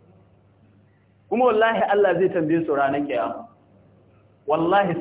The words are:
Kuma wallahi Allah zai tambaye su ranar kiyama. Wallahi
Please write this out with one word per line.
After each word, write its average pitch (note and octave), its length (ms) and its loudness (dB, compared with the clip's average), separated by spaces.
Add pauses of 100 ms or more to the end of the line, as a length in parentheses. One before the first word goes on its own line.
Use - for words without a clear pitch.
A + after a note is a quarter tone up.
(1300)
Kuma A#3+ 160 0
wallahi A3+ 440 2
Allah G3+ 300 2
zai F#3 100 2
tambaye E3 360 -2
su D3+ 100 -2
ranar C#3 320 0
kiyama. A#2 400 -6 (1000)
Wallahi E3+ 540 2